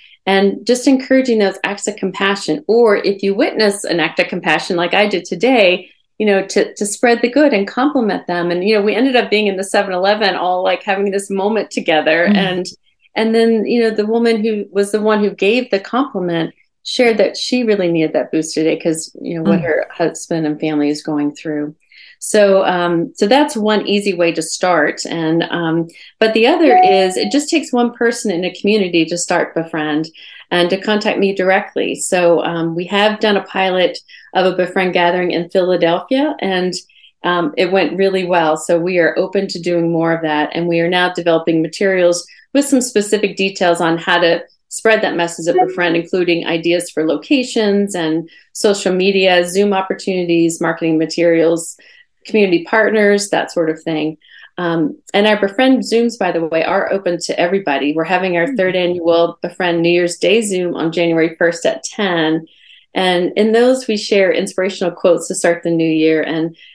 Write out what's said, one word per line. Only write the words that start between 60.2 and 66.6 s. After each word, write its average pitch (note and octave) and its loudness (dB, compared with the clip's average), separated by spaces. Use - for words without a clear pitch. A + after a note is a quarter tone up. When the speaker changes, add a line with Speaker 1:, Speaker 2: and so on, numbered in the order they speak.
Speaker 1:
Zoom F#3 -4
on D#3+ -2
January E3 0
first E3+ -2
at - -4
ten. E3 -2
And F3+ 0
in A3 2
those, B3+ 2
we G#3+ 0
share G3 2
inspirational F#3+ -4
quotes E3+ 0
to F#3 -6
start E3+ -2
the E3+ -2
new E3 0
year, D#3+ 2
and E3 -4